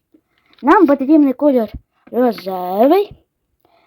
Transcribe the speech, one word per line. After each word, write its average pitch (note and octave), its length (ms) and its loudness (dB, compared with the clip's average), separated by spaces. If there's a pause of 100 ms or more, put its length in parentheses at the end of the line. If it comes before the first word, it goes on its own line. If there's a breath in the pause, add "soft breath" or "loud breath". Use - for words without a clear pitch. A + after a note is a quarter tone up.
(640)
Нам E4 240 2
потрібний C#4 460 2
колір B3+ 380 0 (400)
рожевий, G#3 1000 -2 (760)